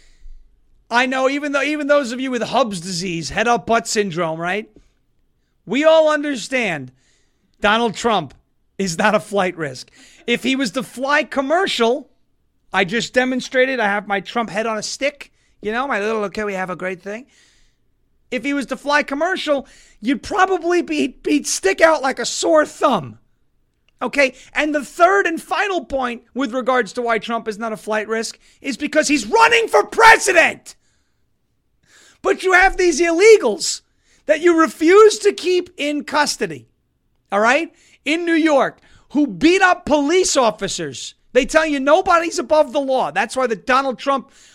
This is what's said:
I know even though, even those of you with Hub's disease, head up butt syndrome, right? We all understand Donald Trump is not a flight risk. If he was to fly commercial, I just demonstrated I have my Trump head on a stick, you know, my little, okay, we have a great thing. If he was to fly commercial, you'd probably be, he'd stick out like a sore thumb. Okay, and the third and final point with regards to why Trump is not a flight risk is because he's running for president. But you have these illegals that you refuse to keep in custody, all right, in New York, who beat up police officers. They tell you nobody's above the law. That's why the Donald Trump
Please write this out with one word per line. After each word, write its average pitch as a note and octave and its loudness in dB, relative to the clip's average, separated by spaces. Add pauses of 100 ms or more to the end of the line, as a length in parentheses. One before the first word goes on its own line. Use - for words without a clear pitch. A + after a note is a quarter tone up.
(920)
I B3 2
know C4 0
even C#4+ -2
though, C#4 0
even D4 -2
those C#4+ 2
of B3+ -8
you C4+ -4
with A#3+ -2
Hub's G3+ -2
disease, E3+ -8
head A3+ -2
up A#3+ 0
butt A#3 0
syndrome, E3+ -2
right? G3 -6 (960)
We B3+ -2
all D#4+ 6
understand A#3+ -4 (680)
Donald G#3+ 0
Trump F#3+ -2 (420)
is F3+ -4
not G#3 2
a G3+ 2
flight G3 -2
risk. C#3 -10 (360)
If A#3 -2
he C4 0
was C4 -2
to B3+ -4
fly C#4 -2
commercial, C4+ -2 (640)
I F#3+ 2
just G3+ -4
demonstrated B3+ 0
I G#3+ 0
have G3+ -4
my G3+ -4
Trump A3 -6
head G#3+ -4
on A3 -4
a G#3+ -8
stick, - -8 (300)
you G#3 -6
know, B3+ -4
my A#3 -2
little, G#3+ -2
okay, G#3+ -6
we G3+ -6
have F#3 -6
a F3+ -8
great F#3 -8
thing. G#3+ -12 (1040)
If B3 -4
he C#4+ -2
was C#4 -4
to B3+ -6
fly D4 0
commercial, C#4+ -2 (340)
you'd A3+ -2
probably F4+ 0
be, D4 -4
he'd D4 0
stick - -2
out D#4+ 4
like C4 -2
a A#3+ -6
sore D#4 2
thumb. D#3+ -2 (840)
Okay, C4 0 (180)
and D4 -2
the C#4+ -4
third F#4+ 2
and E4 -4
final F#4 -2
point A#3+ -6 (100)
with B3+ -4
regards B3 -2
to B3 -6
why A#3 0
Trump A#3 -6
is G3+ -8
not A3+ -8
a G#3 -6
flight G#3+ -6
risk A3 -6 (220)
is C4+ -8
because D4 -2
he's C#4 -2
running A4+ 4
for G#4 2
president. F#4 4 (1400)
But - -2
you F#4 2
have F#4 4
these E4 0
illegals E4+ 4 (460)
that D4 0
you E4+ 4
refuse F#4 6
to G4+ 2
keep F4+ -2
in D4 -4
custody, A3+ -4 (640)
all G3+ 0
right, C#4 0 (300)
in E4+ -2
New E4 0
York, D4 2 (320)
who D4 2
beat D4+ 2
up F4+ 2
police D4+ 2
officers. F#3 -4 (180)
They C4 2
tell D#4 2
you C#4+ -2
nobody's E4 2
above D4 2
the D4 0
law. C4 0
That's G3 -4
why C4 0
the A3+ -4
Donald C4 0
Trump C4+ -4 (240)